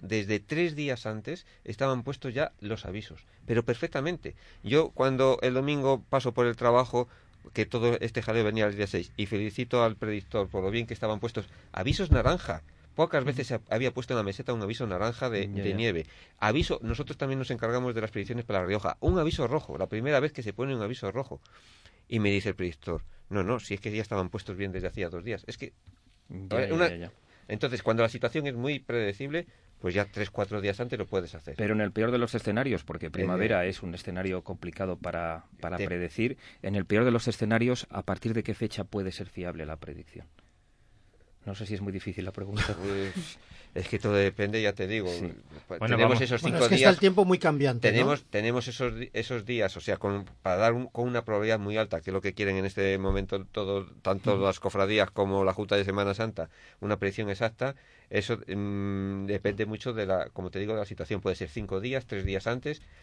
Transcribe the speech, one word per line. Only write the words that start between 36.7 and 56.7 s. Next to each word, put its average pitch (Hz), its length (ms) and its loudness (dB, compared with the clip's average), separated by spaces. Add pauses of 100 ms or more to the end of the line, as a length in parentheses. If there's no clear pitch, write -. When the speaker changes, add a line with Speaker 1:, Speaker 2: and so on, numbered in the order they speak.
Speaker 2:
el 98 100 0
peor 104 200 4
de 123 80 6
los 117 160 2
escenarios, 117 600 2
¿a 95 120 -6
partir 110 320 -2
de 113 80 0
qué 104 120 -4
fecha 107 280 -4
puede 95 300 -4
ser 90 160 -10
fiable 85 380 -8
la 78 100 -8
predicción? 78 500 -14 (1200)
No 101 80 -6
sé 104 100 -8
si 104 100 -4
es 92 60 -4
muy 101 120 -4
difícil 95 340 -6
la 95 60 -6
pregunta. 101 500 -2
Speaker 1:
Pues, 101 560 -4 (360)
es 92 140 -4
que 107 100 -2
todo 104 140 0
depende, 101 480 2
ya 101 140 2
te 101 120 -4
digo. 104 220 -2
Speaker 2:
Sí. 87 240 -4 (340)
Speaker 1:
Pues 90 140 -8
Speaker 3:
Bueno, 117 160 2
Speaker 1:
tenemos 113 200 6
Speaker 3:
vamos. 117 60 4
Speaker 1:
esos 120 200 0
Speaker 4:
Bueno, 165 140 2
Speaker 1:
cinco - 80 6
Speaker 4:
es 117 40 8
que 185 80 6
Speaker 1:
días. 135 120 10
Speaker 4:
está 185 60 12
el 180 60 2
tiempo 190 240 8
muy 180 140 6
cambiante, 135 500 4
¿no? 104 40 6
Speaker 1:
Tenemos, 131 320 4
tenemos 117 440 0
esos 120 300 -2
di-, 120 160 -8
esos 113 320 -4
días, 113 300 0
o 92 40 -12
sea, 98 160 0
con, 101 300 0 (160)
para 92 140 2
dar 113 180 4
un, 123 140 -4
con 120 200 -2
una 120 160 -2
probabilidad 110 340 2
muy 104 200 -2
alta, 104 240 -2
que - 80 -6
es - 20 -2
lo 95 80 0
que 95 140 -2
quieren 98 220 2
en 95 100 0
este 98 320 2
momento 95 480 0
todo, 98 400 -2 (160)
tanto 98 320 2
Speaker 2:
Ujú. 95 100 2
Speaker 1:
las 95 160 0
cofradías 98 500 2
como 98 340 2
la 95 100 4
Junta 101 220 0
de 101 100 4
Semana 98 260 2
Santa, 104 380 -4 (300)